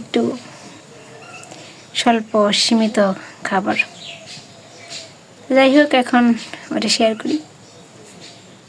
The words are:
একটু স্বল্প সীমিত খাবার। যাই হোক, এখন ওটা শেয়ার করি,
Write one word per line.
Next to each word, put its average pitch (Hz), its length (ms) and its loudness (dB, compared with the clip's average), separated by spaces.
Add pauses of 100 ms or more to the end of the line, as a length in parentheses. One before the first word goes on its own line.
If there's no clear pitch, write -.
একটু - 200 -2 (1800)
স্বল্প 226 300 0 (320)
সীমিত 220 360 0 (500)
খাবার। 208 300 -2 (1800)
যাই 269 200 6
হোক, 294 140 4 (120)
এখন 247 220 2 (500)
ওটা 214 220 -2
শেয়ার 220 240 2
করি, - 160 -4 (1300)